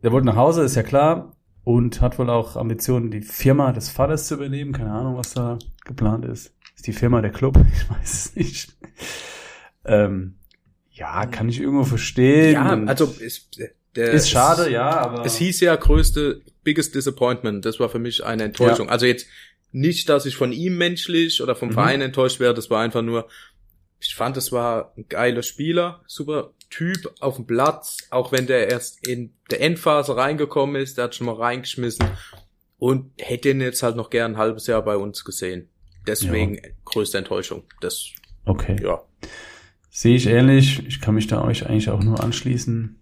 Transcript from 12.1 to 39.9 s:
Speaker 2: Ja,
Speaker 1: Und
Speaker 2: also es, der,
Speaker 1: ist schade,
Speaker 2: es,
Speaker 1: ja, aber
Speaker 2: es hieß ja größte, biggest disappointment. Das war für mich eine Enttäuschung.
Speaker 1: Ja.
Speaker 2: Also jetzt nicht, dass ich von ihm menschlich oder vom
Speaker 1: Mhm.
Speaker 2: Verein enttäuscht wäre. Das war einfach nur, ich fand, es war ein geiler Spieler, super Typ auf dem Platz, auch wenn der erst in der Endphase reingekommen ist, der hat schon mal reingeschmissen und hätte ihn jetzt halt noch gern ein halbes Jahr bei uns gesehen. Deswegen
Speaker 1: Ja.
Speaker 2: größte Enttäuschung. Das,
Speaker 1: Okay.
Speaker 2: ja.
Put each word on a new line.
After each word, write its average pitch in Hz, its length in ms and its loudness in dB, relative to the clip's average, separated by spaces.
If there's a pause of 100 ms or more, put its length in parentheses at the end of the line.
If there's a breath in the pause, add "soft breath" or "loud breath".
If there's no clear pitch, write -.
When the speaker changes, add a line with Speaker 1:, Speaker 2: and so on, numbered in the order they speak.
Speaker 2:
Ja, 185 180 2
Speaker 1:
Und 110 160 0
Speaker 2:
also 135 340 0
es, - 280 -14 (480)
der, 117 140 0
Speaker 1:
ist 151 180 4
schade, 151 340 4
Speaker 2:
es, 160 80 2
Speaker 1:
ja, 123 260 0
aber 120 280 -4
Speaker 2:
es 123 100 -2
hieß 180 240 -2
ja 170 160 6
größte, 147 680 4 (220)
biggest 151 320 -2
disappointment. 123 680 -2
Das 113 140 -4
war 117 100 0
für 117 100 -6
mich 117 260 -6
eine 110 180 -4
Enttäuschung. 113 440 2
Speaker 1:
Ja. 117 60 -2
Speaker 2:
Also 120 120 2
jetzt 123 220 0 (440 loud breath)
nicht, 156 380 0
dass 143 160 4
ich 131 100 -6
von 123 160 0
ihm 175 260 -4
menschlich 170 680 0
oder 123 120 0
vom 120 140 -6
Speaker 1:
Mhm. 113 40 -2
Speaker 2:
Verein 120 280 2
enttäuscht 131 380 0
wäre. 123 140 4
Das 113 160 -6
war 110 120 2
einfach 117 200 -2
nur, 113 260 -4 (720 loud breath)
ich - 160 -8
fand, 127 220 -4
es - 140 -6
war 120 460 -2
ein 110 120 -16
geiler 120 340 0
Spieler, 170 640 -4
super 147 440 -8 (180)
Typ 175 500 -6
auf 135 160 -4
dem 117 100 -12
Platz, 131 520 -2 (120)
auch 127 220 -2
wenn 127 160 0
der 120 220 2
erst - 380 -6
in 120 260 -6 (180)
der 156 100 -2
Endphase 147 560 0
reingekommen 143 640 0
ist, 135 160 -8
der 123 80 0
hat 120 100 -8
schon 120 120 -6
mal 113 80 -6
reingeschmissen 120 720 -4 (720 loud breath)
und 131 400 0
hätte 127 320 -2
ihn 135 100 0
jetzt 127 220 -2
halt 117 120 0
noch 113 140 -8
gern 117 240 -2
ein 107 40 -8
halbes 110 300 -2
Jahr 110 140 0
bei 104 160 -2
uns 101 260 -6
gesehen. 90 460 -10 (380)
Deswegen 101 480 -2
Speaker 1:
Ja. - 60 -16 (240)
Speaker 2:
größte 104 320 -4
Enttäuschung. 95 460 -6 (180)
Das, - 260 -8 (380)
Speaker 1:
Okay. 98 360 -2
Speaker 2:
ja. 92 200 -4 (880 loud breath)